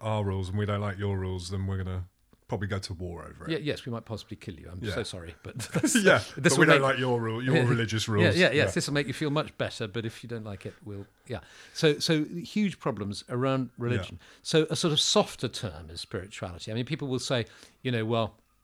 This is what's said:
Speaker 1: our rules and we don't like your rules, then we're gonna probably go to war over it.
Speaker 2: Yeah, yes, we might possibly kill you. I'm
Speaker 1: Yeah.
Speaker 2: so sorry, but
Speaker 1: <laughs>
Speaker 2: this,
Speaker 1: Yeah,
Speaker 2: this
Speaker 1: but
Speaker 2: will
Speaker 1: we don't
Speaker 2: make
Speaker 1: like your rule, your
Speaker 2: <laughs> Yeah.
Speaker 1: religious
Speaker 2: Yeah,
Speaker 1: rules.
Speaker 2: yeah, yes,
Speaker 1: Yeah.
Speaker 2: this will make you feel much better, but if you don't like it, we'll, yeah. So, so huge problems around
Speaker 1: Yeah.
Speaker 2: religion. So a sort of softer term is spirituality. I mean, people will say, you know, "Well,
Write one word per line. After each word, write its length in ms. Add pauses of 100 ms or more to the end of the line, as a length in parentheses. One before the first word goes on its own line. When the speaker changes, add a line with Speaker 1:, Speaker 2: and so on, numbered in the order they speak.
Speaker 1:
our 220
rules 280
and 60
we 100
don't 140
like 180
your 200
rules, 320
then 160
we're 160
gonna 220 (440)
probably 200
go 100
to 160
war 340
over 180
it. 60
Speaker 2:
Yeah, 60
yes, 260
we 80
might 120
possibly 320
kill 180
you. 160
I'm 100
Speaker 1:
Yeah. 140
Speaker 2:
so 80
sorry, 400
but 160
Speaker 1:
<laughs> 140 (100)
Speaker 2:
this, 140
Speaker 1:
Yeah, 220
Speaker 2:
this 180
Speaker 1:
but 160
Speaker 2:
will 80
Speaker 1:
we 60
don't 100
Speaker 2:
make 60
Speaker 1:
like 160
your 220
rule, 220
your 140
Speaker 2:
<laughs> 40
Yeah. 80
Speaker 1:
religious 380
Speaker 2:
Yeah, 80
Speaker 1:
rules. 220
Speaker 2:
yeah, 160
yes, 20
Speaker 1:
Yeah. 160
Speaker 2:
this 160
will 80
make 140
you 60
feel 160
much 280
better, 300
but 180
if 160
you 60
don't 160
like 200
it, 100 (100)
we'll, 220 (200)
yeah. 140 (340)
So, 240
so 260
huge 540
problems 500
around 500
Speaker 1:
Yeah. 60
Speaker 2:
religion. 360 (220)
So 280
a 60
sort 160
of 80
softer 480
term 420
is 100
spirituality. 720
I 40
mean, 100
people 240
will 100
say, 280 (360)
you 80
know, 140
"Well, 320 (280)